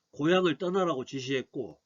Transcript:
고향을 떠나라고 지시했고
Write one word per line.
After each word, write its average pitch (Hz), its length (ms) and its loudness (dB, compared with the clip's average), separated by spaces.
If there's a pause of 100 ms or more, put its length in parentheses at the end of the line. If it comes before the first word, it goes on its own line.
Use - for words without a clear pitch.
(120)
고향을 170 460 2
떠나라고 175 480 0
지시했고 127 800 -6